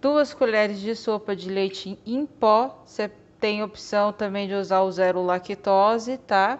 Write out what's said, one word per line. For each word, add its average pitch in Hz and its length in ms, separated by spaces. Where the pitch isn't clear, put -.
Duas 294 340
colheres 214 460
de 220 140
sopa 214 400
de 180 140
leite 190 560
em 262 220
pó, 233 580
você 208 260
tem 208 220
opção 208 500
também 202 340
de 190 60
usar 190 300
o 190 100
zero 180 320
lactose, 202 960
tá? 214 420